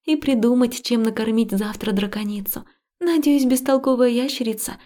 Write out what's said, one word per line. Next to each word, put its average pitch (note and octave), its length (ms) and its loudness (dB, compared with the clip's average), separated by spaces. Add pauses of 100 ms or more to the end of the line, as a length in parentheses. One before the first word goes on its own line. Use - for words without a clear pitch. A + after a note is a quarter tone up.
и D#4 60 4
придумать, B3 640 2
чем A#3 220 0
накормить A3 480 0
завтра G#3+ 400 -4
драконицу. G#3 760 -6 (340)
Надеюсь, D4 460 2
бестолковая C4 640 2
ящерица A#3+ 760 -4